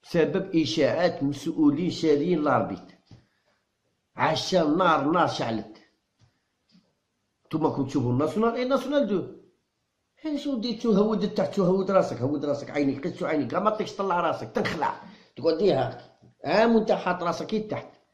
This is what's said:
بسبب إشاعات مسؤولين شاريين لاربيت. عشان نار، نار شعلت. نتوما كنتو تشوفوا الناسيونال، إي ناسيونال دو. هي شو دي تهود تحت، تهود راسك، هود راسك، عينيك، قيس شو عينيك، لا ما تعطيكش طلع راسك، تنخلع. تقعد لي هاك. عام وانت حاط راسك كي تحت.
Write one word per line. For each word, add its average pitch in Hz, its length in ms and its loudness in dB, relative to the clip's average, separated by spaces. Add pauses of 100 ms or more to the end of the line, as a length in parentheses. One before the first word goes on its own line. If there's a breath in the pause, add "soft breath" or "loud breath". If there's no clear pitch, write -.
بسبب 170 540 -2
إشاعات 156 680 0
مسؤولين 147 680 0
شاريين 156 520 2
لاربيت. 110 500 0 (1200 soft breath)
عشان 156 640 2
نار، 156 320 4
نار 165 180 4
شعلت. 113 500 -6 (1700)
نتوما 156 220 -2
كنتو 131 200 -2
تشوفوا 123 240 0
الناسيونال، 208 420 2
إي 247 100 -2
ناسيونال 269 420 0
دو. 190 160 0 (1000)
هي 302 180 -4
شو 277 200 -4
دي 233 160 -4
تهود 214 600 2
تحت، - 200 -2
تهود 190 360 2
راسك، 165 300 2
هود 143 240 -2
راسك، - 260 -4
عينيك، 143 360 -2
قيس - 120 -6
شو 175 80 -4
عينيك، 147 260 -2
لا 170 80 0
ما 208 100 2
تعطيكش 214 220 -6
طلع 190 280 -2
راسك، 139 320 -2
تنخلع. 165 480 -4 (360 loud breath)
تقعد 165 260 0
لي 185 100 4
هاك. 123 260 -2 (460)
عام 220 300 4
وانت 214 180 4
حاط 175 300 -2
راسك 170 240 -4
كي 214 140 -2
تحت. - 280 -10 (260)